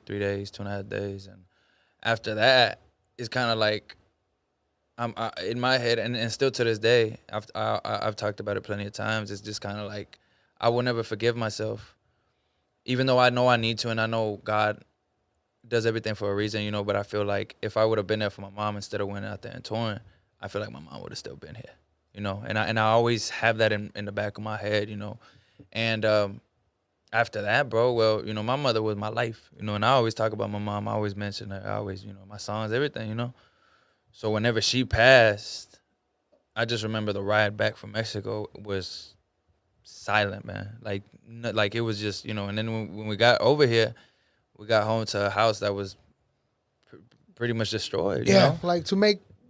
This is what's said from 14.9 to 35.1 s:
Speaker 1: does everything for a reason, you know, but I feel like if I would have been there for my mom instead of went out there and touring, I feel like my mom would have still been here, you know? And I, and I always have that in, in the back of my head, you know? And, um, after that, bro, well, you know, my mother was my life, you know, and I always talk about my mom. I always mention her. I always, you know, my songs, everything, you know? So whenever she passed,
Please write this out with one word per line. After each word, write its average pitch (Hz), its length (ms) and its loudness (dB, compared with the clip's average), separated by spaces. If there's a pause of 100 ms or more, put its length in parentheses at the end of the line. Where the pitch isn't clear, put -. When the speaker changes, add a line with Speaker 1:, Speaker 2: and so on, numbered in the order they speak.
Speaker 1:
does 113 160 0
everything 110 300 -2
for 101 180 -4
a - 20 -4
reason, 107 280 -2
you 104 80 -4
know, 104 120 -2
but 101 140 0
I 101 60 0
feel 104 240 -4
like 101 340 -4
if 107 160 -6
I 110 80 4
would 110 140 2
have 101 80 -2
been 107 140 -2
there 104 100 -2
for - 100 -14
my 98 80 -12
mom 104 280 -4
instead 101 260 -6
of 101 60 -4
went 101 180 -8
out 104 160 -10
there - 100 -14
and - 100 -12
touring, 110 380 -4 (400)
I 104 80 -10
feel 101 140 -6
like 104 100 -10
my 65 80 -14
mom 69 220 -16
would 50 100 -14
have - 60 -12
still - 180 -12
been 90 200 -18
here, - 180 -18 (400)
you 101 80 -10
know? 101 240 -4
And 107 120 -2
I, 104 100 0
and 110 120 0
I 110 40 4
always 117 460 2
have 113 280 0
that 110 140 4
in, 104 220 -4
in 104 120 -8
the 101 60 -8
back 104 260 -4
of 104 60 -10
my 107 120 -6
head, 104 320 -2
you 107 80 -10
know? 104 220 -10 (540)
And, 113 340 -2
um, 104 340 2 (720)
after 113 300 0
that, 120 260 2
bro, 117 240 2
well, 110 340 2
you 107 60 -6
know, 107 100 -4
my 120 140 0
mother 123 260 0
was 107 140 -2
my 104 120 -4
life, 117 500 -6
you - 40 -16
know, 104 120 -4
and 104 100 -2
I 117 60 4
always 117 240 4
talk 110 180 0
about 107 180 -4
my 104 80 -6
mom. 104 300 -4
I 107 40 -4
always 104 240 -2
mention 101 340 -8
her. 98 140 -12
I 101 100 -6
always, 98 280 -6
you 104 120 -16
know, 95 120 -20
my 104 120 -18
songs, 107 340 -6
everything, 120 380 -2
you 110 40 -6
know? 120 200 -6 (760)
So - 200 -6
whenever 110 320 2
she - 240 2
passed, 113 920 6 (720)